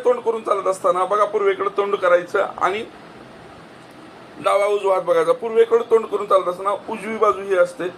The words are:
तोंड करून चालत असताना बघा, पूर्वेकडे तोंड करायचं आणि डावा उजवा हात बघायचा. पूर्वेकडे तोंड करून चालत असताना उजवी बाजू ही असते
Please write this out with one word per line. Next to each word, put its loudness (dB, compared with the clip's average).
तोंड 2
करून -4
चालत -2
असताना 0
बघा, 0
पूर्वेकडे -2
तोंड -2
करायचं 0
आणि -2
डावा 2
उजवा 0
हात -2
बघायचा. 2
पूर्वेकडे 2
तोंड 4
करून -6
चालत 2
असताना -4
उजवी -8
बाजू 2
ही -2
असते 0